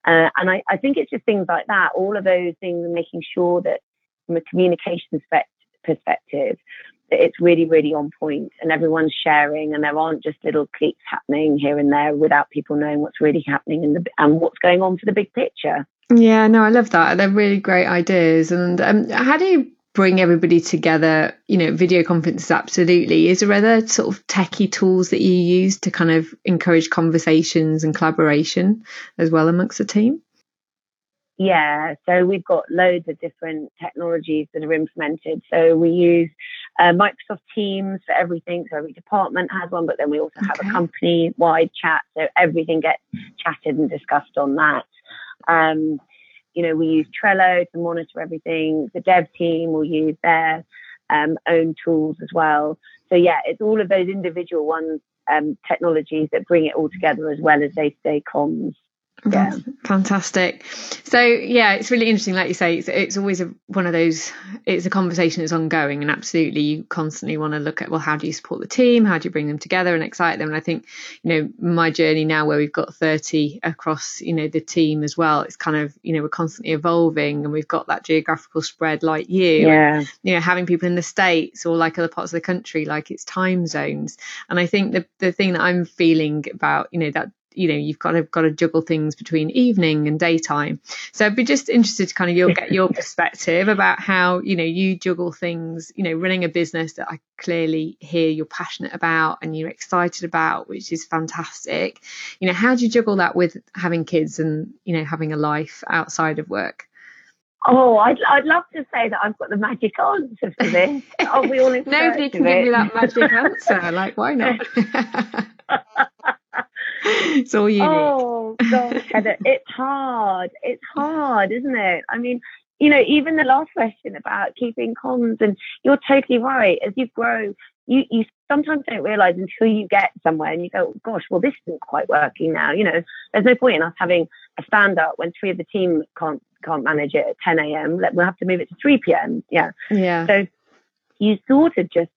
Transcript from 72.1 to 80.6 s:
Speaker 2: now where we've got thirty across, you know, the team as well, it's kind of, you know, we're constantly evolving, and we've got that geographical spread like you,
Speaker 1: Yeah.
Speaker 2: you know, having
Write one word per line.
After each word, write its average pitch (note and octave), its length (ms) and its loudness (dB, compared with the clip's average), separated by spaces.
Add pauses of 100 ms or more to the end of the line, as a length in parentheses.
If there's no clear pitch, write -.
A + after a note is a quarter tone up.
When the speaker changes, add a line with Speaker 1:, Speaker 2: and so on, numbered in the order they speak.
Speaker 2:
now D#3 220 0
where D3+ 100 0
we've D3 160 -2
got - 220 -6
thirty D#3 680 -2
across, - 600 -6
you E3+ 100 -6
know, D#3 160 -4
the D#3+ 120 -4
team D3+ 440 -2
as D3 140 -6
well, D#3 240 0
it's - 140 -14
kind D#3 200 -4
of, D3 160 -4 (100)
you E3 120 -4
know, D3+ 80 -2
we're D3+ 80 -6
constantly D#3+ 420 -6
evolving, D#3 720 0
and D3 80 -4
we've D3+ 160 -6
got - 200 -4
that - 160 -4
geographical D#3+ 580 -2
spread D#3 400 -4
like D#3 260 -4
you, E3+ 400 4
Speaker 1:
Yeah. D3+ 340 6 (200)
Speaker 2:
you F#3 100 0
know, E3+ 80 2
having F3+ 240 0